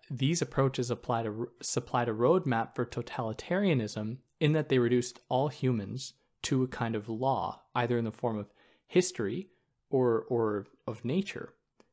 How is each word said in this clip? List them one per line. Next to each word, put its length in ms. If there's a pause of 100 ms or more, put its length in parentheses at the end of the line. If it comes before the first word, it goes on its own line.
these 320
approaches 480
applied 380
a, 180 (160)
supplied 480
a 40
roadmap 600
for 100
totalitarianism 1300 (220)
in 140
that 160
they 100
reduced 400 (100)
all 200
humans 640 (280)
to 220
a 40
kind 280
of 120
law, 540 (140)
either 240
in 60
the 60
form 280
of 120 (360)
history 640 (420)
or, 380
or 360 (220)
of 180
nature, 480 (400)